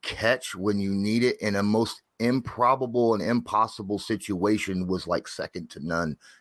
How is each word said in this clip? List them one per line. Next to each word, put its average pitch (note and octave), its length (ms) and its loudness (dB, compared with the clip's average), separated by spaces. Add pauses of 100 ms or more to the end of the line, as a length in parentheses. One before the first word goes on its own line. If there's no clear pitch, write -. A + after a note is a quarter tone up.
catch - 520 0
when G2+ 260 0
you G2 120 -2
need G#2 320 0
it B2 180 0
in G2+ 140 0
a G2+ 80 2
most G#2+ 380 0 (180)
improbable B2 920 2
and G2 100 0
impossible G#2+ 720 0
situation F#2+ 880 0
was, F2+ 220 -2
like, E2+ 200 -2
second D#2+ 420 -10
to - 100 -16
none, D#2+ 380 -2 (240)